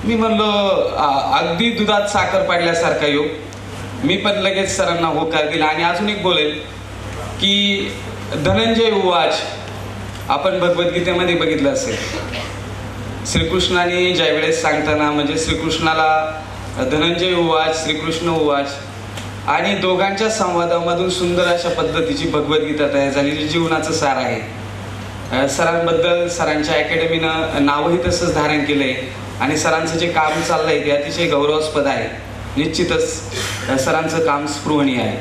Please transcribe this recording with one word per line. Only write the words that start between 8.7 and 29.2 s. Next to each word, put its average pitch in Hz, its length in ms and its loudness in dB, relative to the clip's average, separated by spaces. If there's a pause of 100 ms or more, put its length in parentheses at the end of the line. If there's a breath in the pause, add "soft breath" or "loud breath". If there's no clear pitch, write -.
उवाच 180 480 2 (880)
आपण 185 300 0
भगवद्गीतेमध्ये 175 760 2
बघितलं 156 380 2
असेल, 123 240 -2 (1300)
श्रीकृष्णाने 180 880 2
ज्यावेळेस 160 480 2
सांगताना, 151 480 2
म्हणजे 147 280 0
श्रीकृष्णाला 156 1000 0 (520)
धनंजय 175 420 2
उवाच, 160 500 2
श्रीकृष्ण 160 440 -2
उवाच, 147 460 0 (720)
आणि 175 280 2
दोघांच्या 196 560 2
संवादामधून 175 800 0
सुंदर 175 320 0
अशा 175 260 2
पद्धतीची 160 600 0
भगवद्गीता 151 680 0
तयार 139 160 2
झाली, 143 200 2
जी 151 180 -2
जीवनाचं 160 440 0
सार 143 240 2
आहे. 110 440 -4 (720)
अ, 135 160 2
सरांबद्दल 170 800 2
सरांच्या 156 460 0
अकॅडमीनं 160 920 0
नावही 156 400 2
तसंच 170 280 0
धारण 151 300 2
केलंय 139 300 0 (460)